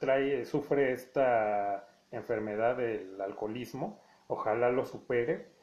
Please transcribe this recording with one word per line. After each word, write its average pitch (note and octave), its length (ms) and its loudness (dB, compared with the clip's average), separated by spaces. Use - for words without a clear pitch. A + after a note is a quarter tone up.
trae, C3+ 460 2
sufre C#3+ 440 2
esta A2 960 2
enfermedad A2 640 0
del G2 440 -4
alcoholismo, A#2 800 -6
ojalá A#2+ 440 2
lo B2+ 140 2
supere, B2 600 -2